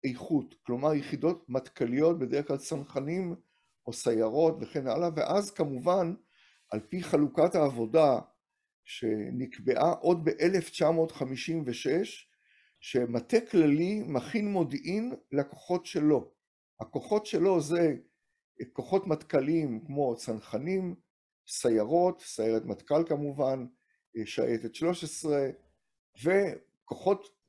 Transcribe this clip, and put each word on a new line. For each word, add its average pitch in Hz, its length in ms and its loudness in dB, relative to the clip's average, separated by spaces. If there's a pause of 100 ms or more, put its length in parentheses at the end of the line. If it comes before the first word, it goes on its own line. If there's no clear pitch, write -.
איכות, 131 580 -2
כלומר 139 320 0
יחידות 151 540 -2
מטכ"ליות, 131 720 0
בדרך 135 300 -2
כלל 139 80 -2
צנחנים 151 760 -6 (520)
או 120 60 -6
סיירות 123 680 2
וכן 131 260 -6
הלאה, 151 300 0
ואז 196 340 0
כמובן, 170 640 0 (560)
על 107 100 -4
פי 180 220 -6
חלוקת 160 520 4
העבודה 135 640 4 (640)
שנקבעה 123 1080 -2
עוד 170 320 0
באלף 175 460 0
תשע 160 200 0
מאות 160 220 0
חמישים 147 540 -6
ושש, 127 640 -2 (540)
שמטה 120 580 0
כללי 175 680 2
מכין 202 460 -2
מודיעין 180 640 -2 (180)
לכוחות - 540 -2
שלו. 151 440 2 (500)
הכוחות - 460 -2
שלו 180 340 4
זה 156 340 2 (800)
כוחות 190 340 -2
מטכ"ליים 147 800 0
כמו 139 300 0
צנחנים, 160 800 -4 (540)
סיירות, 135 720 2
סיירת 110 440 -2
מטכ"ל 147 420 0
כמובן, 139 600 -2 (580)
שייטת 117 500 -2
שלוש 170 300 -2
עשרה, 147 420 -2 (760)
וכוחות - 1080 0 (200)